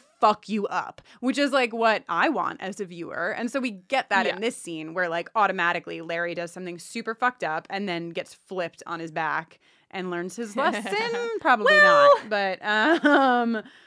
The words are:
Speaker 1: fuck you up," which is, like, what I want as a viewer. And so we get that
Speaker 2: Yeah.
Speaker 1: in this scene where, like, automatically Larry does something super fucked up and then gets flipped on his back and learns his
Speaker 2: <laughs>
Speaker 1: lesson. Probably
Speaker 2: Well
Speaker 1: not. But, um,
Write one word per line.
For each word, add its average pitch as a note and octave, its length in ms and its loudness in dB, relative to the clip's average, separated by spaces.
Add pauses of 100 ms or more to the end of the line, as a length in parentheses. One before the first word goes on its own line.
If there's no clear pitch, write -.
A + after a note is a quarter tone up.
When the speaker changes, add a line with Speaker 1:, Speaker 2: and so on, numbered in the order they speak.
(200)
Speaker 1:
fuck G#3+ 300 2
you G3+ 180 -2
up," - 340 -6 (200)
which B3 160 -2
is, C#4+ 140 2
like, B3 220 0
what A3+ 360 2
I E3+ 200 2
want G#3 320 -4
as F#3+ 200 -10
a G3 40 -6
viewer. E3+ 500 -8
And A#3 140 -6
so C4+ 120 -4
we B3 100 -4
get G#3 380 -4
that F#3+ 160 2
Speaker 2:
Yeah. F3 100 -2
Speaker 1:
in F#3+ 60 -10
this A#3+ 160 -4
scene D#3+ 360 -10
where, F3+ 160 -2
like, E3+ 260 -4
automatically F3 640 0
Larry E3+ 340 -4
does E3+ 160 -8
something F3+ 280 -12
super A3+ 360 -10
fucked B3 300 -2
up D#3 240 -6
and G3+ 180 -6
then E3+ 220 -6
gets E3+ 240 -10
flipped F3+ 520 -8
on E3 140 -10
his E3 120 -12
back D#3 480 -6 (300)
and F#3 220 -8
learns F3 240 -6
his A3 220 -10
Speaker 2:
<laughs> - 0 -
Speaker 1:
lesson. C#4+ 400 -2 (420)
Probably E4 340 4
Speaker 2:
Well D5 480 8
Speaker 1:
not. A3+ 80 -16
But, G3+ 360 -2 (400)
um, B3 580 4 (240)